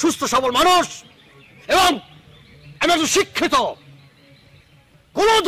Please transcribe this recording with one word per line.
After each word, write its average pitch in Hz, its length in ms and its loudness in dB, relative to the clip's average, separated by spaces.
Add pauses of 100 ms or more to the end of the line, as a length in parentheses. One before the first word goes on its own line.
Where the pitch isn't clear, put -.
সুস্থ 311 180 -2 (140)
সবল 262 160 0 (100)
মানুষ 349 260 4 (880)
এবং 370 160 4 (920)
আমি 311 140 0
একজন 320 220 -2
শিক্ষিত। 359 400 -2 (1600)
কোনো 440 160 2 (140)